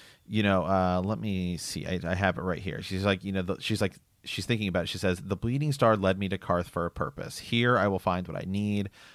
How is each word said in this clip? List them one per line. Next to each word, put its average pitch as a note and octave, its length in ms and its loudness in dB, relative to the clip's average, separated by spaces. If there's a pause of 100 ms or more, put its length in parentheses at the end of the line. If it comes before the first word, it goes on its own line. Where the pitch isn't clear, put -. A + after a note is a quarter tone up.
(260)
you G#2+ 160 0
know, G2 220 4
uh, F#2 400 2
let G#2 160 -2
me F#2 380 -2
see. - 280 -8
I, F2+ 180 -2
I E2+ 120 0
have F#2 220 2
it - 40 -4
right F2+ 200 -2
here. F#2+ 200 -6
She's F#2+ 220 -4
like, G2 220 2
you G2 80 -4
know, F#2+ 80 0
the, F2+ 180 -4
she's G#2 220 -2
like, G2 120 0 (320)
she's - 200 -8
thinking G#2+ 240 0
about F2 160 0
it. - 20 -6
She - 100 -6
says, F2+ 220 0
"The F#2+ 160 -4
Bleeding C#3 380 0
Star A#2 240 6
led F#2+ 200 2
me G2 120 -2
to F#2+ 80 -2
Karth F2 320 0
for E2+ 160 -2
a E2+ 60 -4
purpose. - 480 -6
Here A#2+ 380 2
I G2+ 120 4
will F#2+ 100 0
find F2+ 260 0
what F2 160 -8
I F2+ 60 -8
need. G2+ 420 -2 (260)